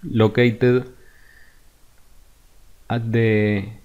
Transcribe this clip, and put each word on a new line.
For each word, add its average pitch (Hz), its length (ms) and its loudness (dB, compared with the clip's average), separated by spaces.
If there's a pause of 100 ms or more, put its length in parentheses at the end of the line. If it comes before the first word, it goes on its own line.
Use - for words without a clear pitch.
located 123 880 0 (1900)
at 117 220 -6
the 107 540 0 (200)